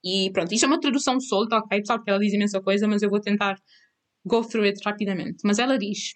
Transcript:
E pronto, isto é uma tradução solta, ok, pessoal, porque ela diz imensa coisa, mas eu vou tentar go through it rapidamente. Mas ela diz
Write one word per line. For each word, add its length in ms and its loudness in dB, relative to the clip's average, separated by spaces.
E 280 0
pronto, 220 -2
isto 100 2
é 40 2
uma 100 2
tradução 420 0
solta, 380 0
ok, 220 -2
pessoal, 180 -2
porque 120 -6
ela 100 2
diz 120 2
imensa 280 0
coisa, 260 2
mas 160 2
eu 80 2
vou 100 2
tentar 380 0
go 220 2
through 200 0
it 180 0
rapidamente. 600 -4
Mas 140 4
ela 180 2
diz 380 -4